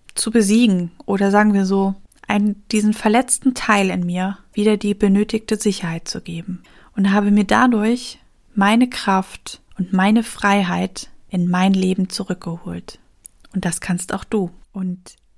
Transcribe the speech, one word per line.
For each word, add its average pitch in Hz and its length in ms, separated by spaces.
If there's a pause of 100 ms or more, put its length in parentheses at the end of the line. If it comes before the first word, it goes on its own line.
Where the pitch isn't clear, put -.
(140)
zu - 160
besiegen 208 640 (120)
oder 196 260
sagen 208 240
wir 196 120
so, 196 280 (320)
ein-, 208 440
diesen 214 240
verletzten 247 600
Teil 202 360
in 180 160
mir 185 320 (140)
wieder 214 240
die 202 180
benötigte 208 600
Sicherheit 175 520
zu - 120
geben 170 420 (340)
und 196 160
habe 208 180
mir 208 140
dadurch 233 720 (360)
meine 220 340
Kraft - 720 (160)
und 185 160
meine 202 300
Freiheit 190 880 (180)
in 180 220
mein 185 240
Leben 185 340
zurückgeholt. 175 920 (520)
Und 185 120
das 170 160
kannst - 340
auch 196 100
du. 190 260 (220)
Und 185 440 (220)